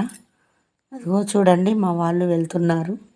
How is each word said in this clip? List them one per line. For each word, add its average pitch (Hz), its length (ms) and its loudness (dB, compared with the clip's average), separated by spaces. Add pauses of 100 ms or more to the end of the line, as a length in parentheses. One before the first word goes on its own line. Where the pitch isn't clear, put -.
(920)
అదిగో 202 320 -2
చూడండి 190 500 4
మా 196 180 0
వాళ్ళు 170 340 0
వెళ్తున్నారు 170 680 -2 (200)